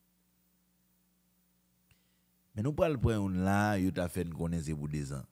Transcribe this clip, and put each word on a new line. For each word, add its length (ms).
Mais 80
nous 100
prenons 560
une 140
là, 340
il 220
a 100
fait 140
une 100
connaissance 440
pour 120
deux 240
ans. 200